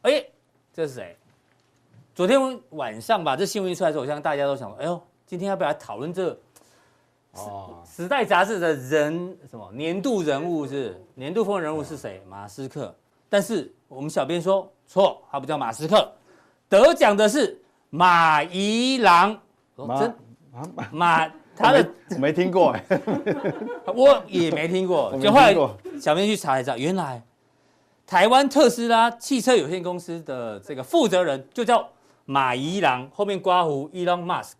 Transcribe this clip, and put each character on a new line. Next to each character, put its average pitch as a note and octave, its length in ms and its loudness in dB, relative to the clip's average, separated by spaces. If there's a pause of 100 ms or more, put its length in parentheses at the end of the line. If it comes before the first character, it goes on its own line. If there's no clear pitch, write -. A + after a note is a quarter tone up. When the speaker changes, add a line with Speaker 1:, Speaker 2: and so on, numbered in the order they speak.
Speaker 1:
哎， C4+ 200 2 (500)
这 D#3+ 140 -6
是 C3 60 -12
谁？ F#2 220 -16 (1000)
昨 F3 100 0
天 C4+ 140 4 (300)
晚 A#2+ 320 -10
上 G#3+ 200 -2
吧， C#3+ 140 -2
这 F3+ 100 -2
新 G3+ 160 -6
闻 F#3 80 -4
一 F3 60 -6
出 F#3+ 80 -6
来 D#3+ 60 2
的 D3+ 40 -4
时 D3+ 40 -6
候， B2+ 60 -4
我 C3 40 -6
相 D3 80 -6
信 D3 80 -14
大 D#3 100 -2
家 C#3+ 120 -2
都 C#3+ 100 -2
想 A2+ 140 -12
说 A2+ 100 -18
：“哎 C#3 60 -8
呦， E3+ 160 -6 (240)
今 F3+ 120 -12
天 G3 120 -6
要 - 80 -2
不 F#3 60 -4
要 D3 60 -2
来 D3+ 60 -4
讨 G#2 220 -14
论 D#3+ 160 -10
这 F3+ 160 -4 (1040)
Speaker 2:
哦。 G2 520 -16
Speaker 1:
时 E3+ 220 -12
代 C4 160 0
杂 F#3 220 4
志 G#3 140 -6
的 E3 140 2
人， D3+ 640 -2 (140)
什 A#2 100 -18
么 F#2+ 140 -18
年 E3 280 -6
度 G#3 220 -2
人 C#3+ 180 -2
物 E3 240 -4
是？ B2+ 300 -8 (200)
年 C3+ 180 -10
度 A3 100 0
风 G3 140 -2
云 E3+ 60 -4
人 D#3 120 -6
物 D3+ 80 -6
是 D3 140 -12
谁？ F#2+ 320 -14
马 G2+ 180 -16
斯 C3+ 200 -14
克。” B2 280 -12 (320)
但 G3+ 140 0
是 F#3+ 280 -6 (200)
我 C3 100 -18
们 D3 100 -8
小 D#3+ 140 -2
编 E3 180 -4
说 F#3+ 300 -2 (160)
错， F#3 420 2
他 C#3+ 80 -8
不 C3 80 -8
叫 D3+ 120 -4
马 A#2+ 120 -4
斯 A#2+ 160 -8
克， E3+ 240 2 (600)
得 B3 240 8
奖 G#3 240 4
的 G#3+ 100 4
是 A#3 320 0 (300)
马 E3 520 4
宜 G#3+ 580 -2
郎。 G3 380 6 (380)
哦， B2+ 100 -16
Speaker 2:
马- B2+ 140 -4
Speaker 1:
真- A#3 100 0 (460)
Speaker 2:
啊， B2+ 80 -14 (120)
马- A2 180 -12
Speaker 1:
马- D#3+ 380 2 (260)
他 A#3+ 160 4
的 C4+ 60 6 (320)
Speaker 2:
我 F3+ 40 -6
没， - 0 -
我 C3 60 -6
没 C#3+ 100 2
听 F3+ 180 0
过 F3 220 4
哎。 F#2 120 -6 (520)
Speaker 1:
<laughs> A3 580 -8
我 C4 340 6
也 E3+ 240 0
没 E3 160 -2
听 F#3 200 -2
过。 C#3+ 240 0
Speaker 2:
我 C3+ 60 -6
没 C3 60 -4
听 - 0 -
过。 - 0 -
Speaker 1:
就 - 80 4
后 C#4+ 80 8
来 F3 600 2
小 D3+ 160 0
编 G3 100 0
去 G#3 120 0
查 C#3+ 160 -4
才 C3 100 -2
知 C3+ 60 -6
道， A#2+ 80 -4
原 D#3+ 180 -2
来 C3+ 260 -8 (840)
台 F3+ 220 4
湾 C4 200 6
特 C#4 220 6
斯 A#3 180 -2
拉 A#3 220 4
汽 A#3 320 -4
车 B3+ 140 4
有 D3 120 2
限 F3+ 140 -6
公 F3+ 180 -6
司 E3+ 220 -12
的 A#2+ 380 -8
这 D3 160 -14
个 B2+ 80 -10
负 D#4 240 2
责 F3+ 160 2
人 C3+ 200 -2 (100)
就 A#3+ 120 -6
叫 A#3 220 2 (380)
马 C3+ 280 0
宜 D#3+ 280 -4
郎， C3 300 0
后 G3+ 140 -4
面 G3 140 -6
刮 F3+ 240 2
胡 D3 260 -4
Elon F3 360 -4
Musk D3+ 340 -8